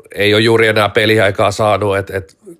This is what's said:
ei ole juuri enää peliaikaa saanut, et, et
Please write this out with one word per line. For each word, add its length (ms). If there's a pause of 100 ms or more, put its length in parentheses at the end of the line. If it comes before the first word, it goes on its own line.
(140)
ei 200
ole 80
juuri 240
enää 220
peliaikaa 600
saanut, 460
et, 140
et 280 (220)